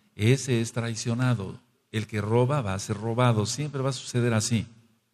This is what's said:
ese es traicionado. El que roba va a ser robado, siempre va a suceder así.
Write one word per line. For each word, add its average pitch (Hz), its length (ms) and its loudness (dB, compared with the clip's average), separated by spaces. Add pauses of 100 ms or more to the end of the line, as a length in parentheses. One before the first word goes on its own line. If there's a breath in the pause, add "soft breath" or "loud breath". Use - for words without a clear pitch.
(160 soft breath)
ese 120 460 2
es 113 100 -4
traicionado. 117 880 -2 (320)
El 107 140 -2
que 107 160 -4
roba 123 400 2
va 95 140 -2
a 98 40 -4
ser 104 180 -4
robado, 113 500 2
siempre 143 340 -6
va 131 80 -2
a 135 40 -2
suceder 120 420 0
así. 107 320 0 (460)